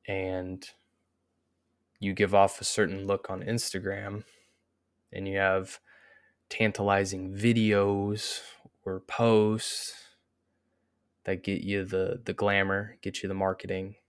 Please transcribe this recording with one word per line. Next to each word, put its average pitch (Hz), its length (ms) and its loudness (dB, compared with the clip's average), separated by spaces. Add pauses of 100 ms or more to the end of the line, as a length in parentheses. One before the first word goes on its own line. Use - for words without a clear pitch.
and 92 600 -4 (1300)
you 98 140 -4
give 98 200 2
off 98 260 6
a - 60 -10
certain 98 400 0
look 98 240 -2
on 98 140 -8
Instagram 101 800 -6 (920)
and 98 140 -6
you 98 100 -2
have 95 420 0 (720)
tantalizing 98 840 0
videos 104 1040 2 (440)
or 92 180 -6
posts 110 920 2 (1300)
that 95 180 -4
get 98 180 -2
you 98 240 -2
the, 95 400 -2
the 101 80 -4
glamour, 98 680 0
get - 200 -8
you 95 80 -6
the 98 60 -4
marketing 95 600 -2 (140)